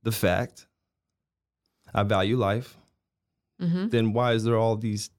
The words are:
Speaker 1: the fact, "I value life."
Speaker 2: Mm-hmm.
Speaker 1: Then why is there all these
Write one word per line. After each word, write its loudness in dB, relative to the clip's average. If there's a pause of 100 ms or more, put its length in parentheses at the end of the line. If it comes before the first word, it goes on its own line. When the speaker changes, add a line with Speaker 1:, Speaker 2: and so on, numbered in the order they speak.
Speaker 1:
the -2
fact, -2 (1300)
"I 2
value 2
life." -2 (880)
Speaker 2:
Mm-hmm. -2
Speaker 1:
Then 2
why 2
is 0
there 2
all 2
these -6